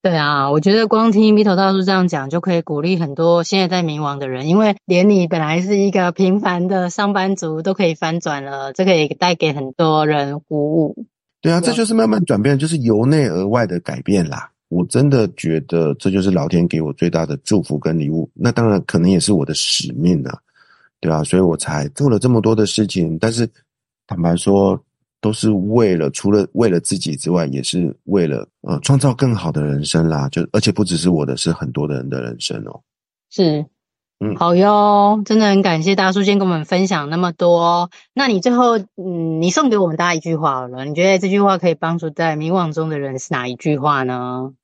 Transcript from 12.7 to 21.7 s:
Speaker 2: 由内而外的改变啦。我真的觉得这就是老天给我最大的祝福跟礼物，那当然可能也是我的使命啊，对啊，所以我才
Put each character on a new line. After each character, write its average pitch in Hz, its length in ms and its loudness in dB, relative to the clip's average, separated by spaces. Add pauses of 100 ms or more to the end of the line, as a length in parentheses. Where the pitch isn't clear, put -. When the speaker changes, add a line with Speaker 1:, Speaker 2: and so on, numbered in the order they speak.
Speaker 2:
由 113 280 2
内 143 220 4
而 92 180 -2
外 113 200 2
的 87 160 -4
改 - 220 -10
变 92 260 2
啦。 - 200 -10 (200)
我 87 160 0
真 143 240 2
的 117 260 4
觉 80 260 -2
得 80 340 0
这 - 140 -2
就 95 120 2
是 95 100 2
老 80 160 0
天 85 200 2
给 85 120 -2
我 76 140 -4
最 87 160 -2
大 82 160 0
的 76 120 -6
祝 101 240 0
福 76 160 -4
跟 80 220 -2
礼 73 100 -2
物， 80 240 -4
那 113 160 0
当 117 200 2
然 98 160 2
可 - 140 -2
能 90 100 4
也 95 100 4
是 101 140 0
我 78 100 2
的 78 120 -6
使 - 380 -4
命 156 300 0
啊， 127 140 -10 (640)
对 80 100 0
啊， 78 120 0
所 - 140 0
以 95 40 4
我 85 160 2
才 73 320 -6